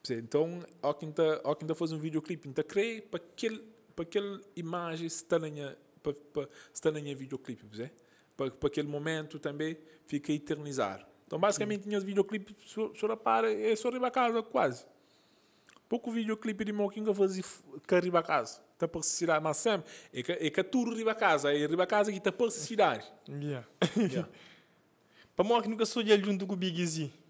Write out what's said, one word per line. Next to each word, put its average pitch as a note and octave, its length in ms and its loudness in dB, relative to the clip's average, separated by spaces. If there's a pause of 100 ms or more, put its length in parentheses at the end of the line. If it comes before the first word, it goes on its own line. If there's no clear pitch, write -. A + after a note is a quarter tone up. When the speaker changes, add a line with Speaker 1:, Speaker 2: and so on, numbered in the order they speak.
Speaker 1:
Você, A#2 160 -4
então, D#3+ 460 -2 (160)
ó C#3+ 120 0
quem D#3 180 -8
tá, D#3 320 2
ó D3 120 0
quem D#3 120 -8
tá D#3+ 80 -2
faz D#3+ 180 -2
um D#3+ 60 -6
videoclipe, D#3 500 -6
então C#3+ 160 -2
criei A3 360 -2
para - 180 -10
aquele, - 440 -6 (320)
para E3+ 100 -6
aquela G3+ 360 -4 (140)
imagem E3+ 520 -6
estar E3 320 0
na D#3 120 -2
minha, D3 260 -10 (260)
para, C#3+ 120 -2
para - 340 -8 (240)
estar D#3 200 0
na D3+ 80 -6
minha C#3+ 160 -8
videoclipe, C3 500 -10
você? G#2+ 240 -10 (460)
Para, C3+ 140 -2
para - 180 0
aquele D3 200 0
momento D3+ 500 -4
também D#3 380 -4 (300)
fica C#3+ 260 -2
eternizar. C#3+ 760 -2 (200)
Então, D#3+ 140 -4
basicamente, G#3 420 0
Speaker 2:
Sim. G3+ 60 -10
Speaker 1:
tinha G#3 100 0
os F#3+ 60 -2
videoclipes, G3+ 500 -2 (120)
só, - 280 -6
só G#3+ 220 -2
para, A3+ 360 4
é G#3+ 220 2
só B3 140 -2
arriba B3+ 180 0
a B3 40 2
casa, A#3 340 2
quase. D3+ 420 0 (1000)
Pouco A#3+ 220 -4
videoclipe A3 540 -2
de G#3 80 -4
Moquinga G#3 420 0
fazia F#3+ 280 2
f-, - 200 -10 (240)
que - 80 4
arriba F3 240 4
a E3 40 6
casa. C#3+ 380 0 (160)
Tá E3 120 -2
para E3 140 -6
cidade, D#3+ 400 2
mas D#3 140 0
sempre. G3+ 320 2 (240)
É B2 100 -6
que, F3 100 -2
é D#3+ 180 0
que F#3 140 0
tudo A#3+ 260 0
arriba A3 220 0
a - 20 0
casa. D#3 400 6
É D3 100 2
arriba E3+ 200 2
a - 20 2
casa G#3 260 4
que F#3+ 80 -6
tá F#3 120 0
para A#3 180 2
cidade. D#3+ 560 2 (220)
Speaker 3:
Yeah. C#3+ 380 -6 (300)
Speaker 1:
Yeah. E3+ 340 2
Speaker 3:
<laughs> - 60 -20 (1000)
Para F3+ 80 4
mim, A#3 180 4
que G#3 60 -4
nunca A3 160 0
sou A3+ 180 2
de G#3 160 8
junto G3 280 0
com G3 80 -4
o - 20 -4
Big F3+ 300 -2
Z. D#3 240 0 (200)